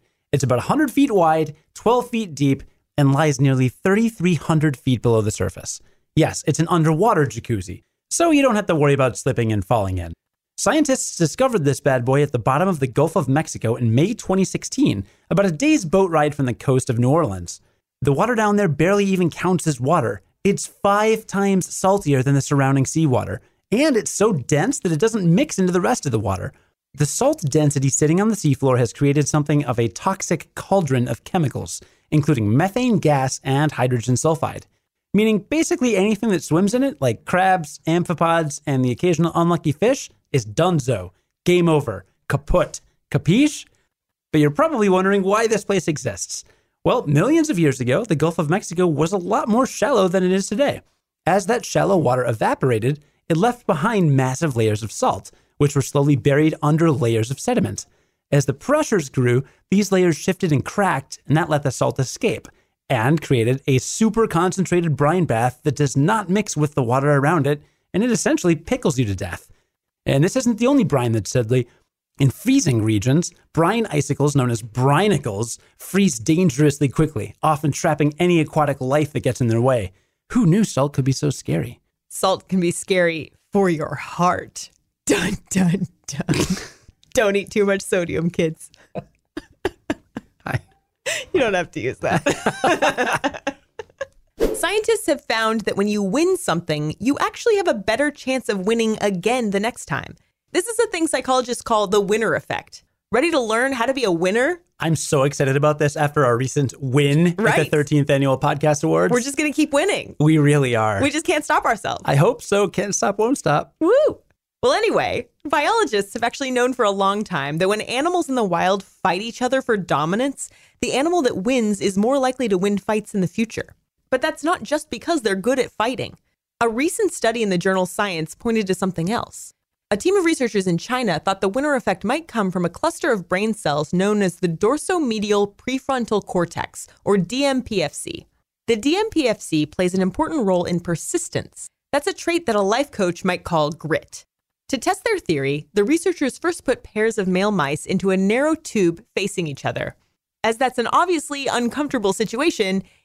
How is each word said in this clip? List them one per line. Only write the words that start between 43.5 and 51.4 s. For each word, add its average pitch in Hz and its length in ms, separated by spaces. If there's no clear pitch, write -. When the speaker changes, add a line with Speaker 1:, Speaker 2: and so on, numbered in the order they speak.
Speaker 1:
But 151 80
you're 147 100
probably 247 380
wondering 190 340
why 214 240
this 214 160
place 196 240
exists. - 560
Well, 202 220
millions 285 420
of 214 80
years 147 220
ago, 127 240
the 175 100
Gulf 156 240
of 151 120
Mexico 180 360
was 165 280
a 202 40
lot 220 300
more 233 180
shallow 202 440
than 185 120
it 180 120
is 196 140
today. 262 340
As 185 200